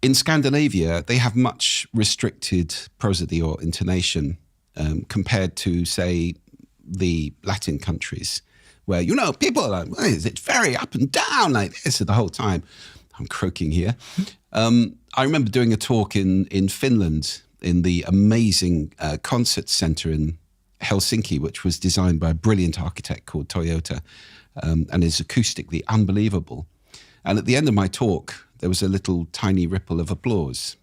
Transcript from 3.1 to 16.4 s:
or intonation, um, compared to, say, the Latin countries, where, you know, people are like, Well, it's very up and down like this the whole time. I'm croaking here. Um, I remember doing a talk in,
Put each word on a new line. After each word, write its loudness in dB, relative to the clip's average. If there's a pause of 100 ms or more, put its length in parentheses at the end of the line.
or -2
intonation, -2 (380)
um, -2
compared -2
to, -2
say, -2 (520)
the -2 (100)
Latin -4
countries, -6 (420)
where, 0
you 2
know, 0
people 0
are 0
like, -4
Well, -6
it's 0
very 0
up -6
and 0
down 0
like -2
this -2
the 0
whole 4
time. -2 (560)
I'm -10
croaking -4
here. 0 (560)
Um, 2 (180)
I 0
remember 2
doing 4
a 2
talk 0
in, 4